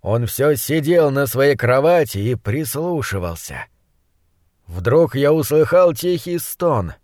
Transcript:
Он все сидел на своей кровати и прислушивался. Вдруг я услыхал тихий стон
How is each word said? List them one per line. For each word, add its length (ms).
Он 240
все 300
сидел 560
на 160
своей 260
кровати 640
и 160
прислушивался. 1300
Вдруг 480
я 180
услыхал 640
тихий 440
стон 640